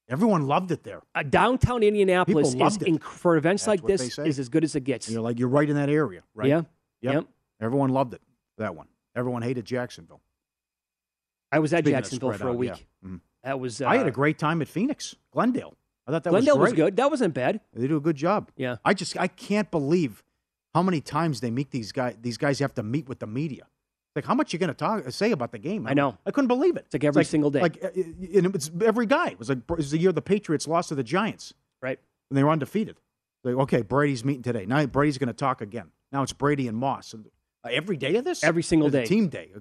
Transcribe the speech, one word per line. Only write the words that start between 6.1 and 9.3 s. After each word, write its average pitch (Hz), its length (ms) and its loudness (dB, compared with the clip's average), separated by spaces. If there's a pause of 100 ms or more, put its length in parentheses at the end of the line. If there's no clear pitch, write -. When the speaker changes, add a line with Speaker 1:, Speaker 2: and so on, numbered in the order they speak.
Speaker 1:
right? 107 140 0
Speaker 2:
Yeah. 156 140 4 (400)
Speaker 1:
Yep. 127 120 0
Speaker 2:
Yep. 156 100 0 (360)
Speaker 1:
Everyone 131 300 0
loved 131 240 0
it, - 60 -18 (380)
that 104 160 -6
one. 76 140 -20 (260)
Everyone 123 280 -4